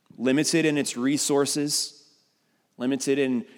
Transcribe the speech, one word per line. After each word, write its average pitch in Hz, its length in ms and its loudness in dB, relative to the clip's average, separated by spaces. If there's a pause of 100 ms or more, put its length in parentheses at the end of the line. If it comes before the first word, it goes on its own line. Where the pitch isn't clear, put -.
(160)
limited 147 480 2
in 151 140 2
its - 180 -4
resources, 143 1000 0 (840)
limited 135 420 0
in, 131 260 0 (140)